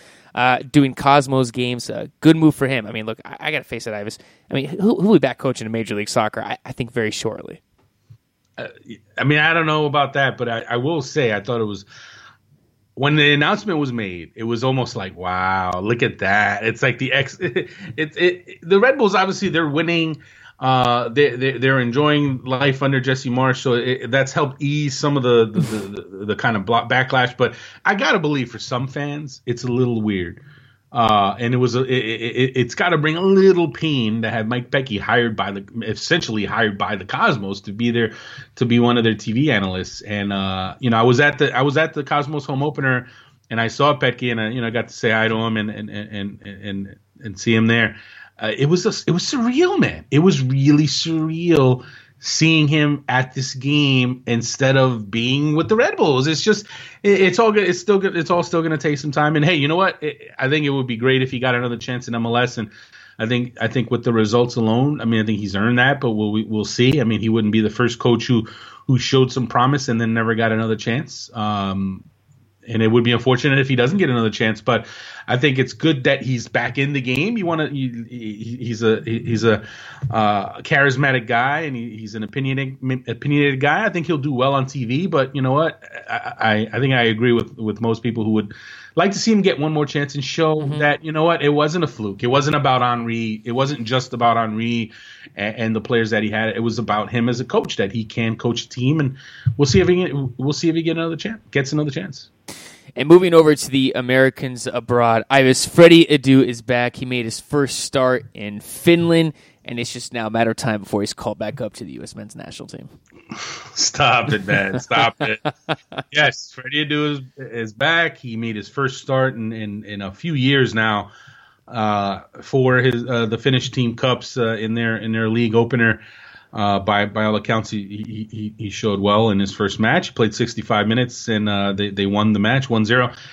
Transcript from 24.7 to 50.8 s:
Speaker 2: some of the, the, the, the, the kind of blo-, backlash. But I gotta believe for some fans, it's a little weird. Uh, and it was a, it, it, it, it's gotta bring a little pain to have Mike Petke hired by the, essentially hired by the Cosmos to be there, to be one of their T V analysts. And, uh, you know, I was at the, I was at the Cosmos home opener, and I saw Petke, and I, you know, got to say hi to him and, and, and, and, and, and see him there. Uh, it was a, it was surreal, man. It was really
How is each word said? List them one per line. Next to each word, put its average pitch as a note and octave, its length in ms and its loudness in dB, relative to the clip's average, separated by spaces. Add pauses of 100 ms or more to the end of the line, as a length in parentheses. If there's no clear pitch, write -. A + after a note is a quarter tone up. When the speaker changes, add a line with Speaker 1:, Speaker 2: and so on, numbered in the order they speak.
Speaker 2:
some C#3+ 180 0
of C3+ 80 0
the, A#2+ 220 6
the, G#2+ 160 -4
the, G#2+ 260 -4
the, G2 380 -12
the G#2 100 -2
kind A2+ 220 -2
of G2 80 -4
blo-, A#2 200 0
backlash. B2+ 520 0
But A#2 180 0 (300)
I G#3 100 2
gotta B3+ 240 0
believe D3 320 -2
for A2 80 -12
some C3 300 -6
fans, D3 560 -10
it's A#2+ 180 -6
a B2 80 -4
little A#2+ 300 0
weird. F#2+ 400 -4 (500)
Uh, G#2 480 4
and A#2+ 140 0
it B2 40 2
was B2 180 2
a, B2+ 100 2
it, B2+ 180 0
it, A2+ 320 -6
it, C3 220 0
it's A#2+ 180 -2
gotta F3 220 2
bring D#3 180 0
a E3+ 60 -4
little F#3+ 480 6
pain A#2 540 -2
to - 60 -2
have A2 180 -4
Mike A#2+ 220 -4
Petke C3 300 -4
hired A#2 380 0
by G2+ 140 -4
the, G2 140 -10 (180)
essentially G#2+ 600 -4
hired G#2 340 -2
by G2+ 200 -4
the F#2+ 80 -12
Cosmos A2+ 560 -2
to G#2+ 100 -14
be A#2 200 -2
there, A#2 240 -2 (400)
to C3+ 100 0
be A#2+ 140 4
one A#2+ 180 4
of A#2 80 2
their A2 100 2
T G#2+ 160 -10
V C3+ 200 0
analysts. F#2+ 500 -4
And, G2+ 320 -6
uh, F#2+ 460 -4
you B2+ 100 -2
know, A2+ 80 4
I A#2 60 4
was B2 180 6
at C#3+ 160 4
the, C3+ 180 0
I B2+ 60 2
was C#3+ 160 0
at D#3+ 160 0
the D3 100 -6
Cosmos D3 420 -4
home C3+ 180 -4
opener, C3 440 -2 (420)
and A2+ 120 -2
I A2+ 60 0
saw C#3+ 300 2
Petke, B2 320 -2
and A2+ 120 -2
I, G#2+ 80 -2
you B2+ 100 -6
know, A2+ 120 -4
got A2+ 180 -4
to - 40 -20
say A#2 180 -2
hi A2 180 2
to A2+ 60 -2
him A2+ 200 -2
and, G#2+ 140 -2
and, G#2 200 -12
and, G#2 220 -12
and, G2+ 540 -12
and, G2 300 -8 (260)
and G#2 180 -12
see A#2 160 2
him A2+ 120 4
there. A2+ 300 2 (440)
Uh, A2 160 -4
it C3+ 100 2
was F3 180 2
a, A3 40 2 (160)
it D#3 60 0
was F3+ 120 0
surreal, D4 540 0
man. E2 320 0
It C3+ 100 4
was E3 220 4
really C#3 460 4